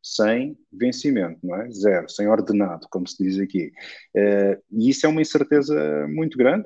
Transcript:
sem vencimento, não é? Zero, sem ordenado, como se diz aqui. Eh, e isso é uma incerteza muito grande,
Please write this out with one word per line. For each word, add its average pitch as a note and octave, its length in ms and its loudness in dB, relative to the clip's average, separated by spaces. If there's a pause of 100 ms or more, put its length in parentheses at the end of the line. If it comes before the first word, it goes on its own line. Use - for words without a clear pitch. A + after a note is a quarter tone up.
sem A#2+ 540 -2 (140)
vencimento, G#2+ 720 -2
não G#2 120 -6
é? A#2 140 -8
Zero, G2 400 0
sem G#2 180 -2
ordenado, G#2 600 0
como F2+ 180 -6
se - 140 -8
diz F#2+ 180 0
aqui. F#2 340 -4 (420)
Eh, G2+ 440 2 (120)
e A2+ 180 2
isso C#3 160 0
é D#3 40 6
uma D#3 120 2
incerteza D3 880 0
muito D#3 300 -4
grande, C#3 280 2